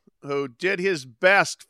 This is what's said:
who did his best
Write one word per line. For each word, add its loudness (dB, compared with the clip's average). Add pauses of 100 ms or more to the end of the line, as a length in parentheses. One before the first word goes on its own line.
(220)
who -4
did -4
his -2
best 0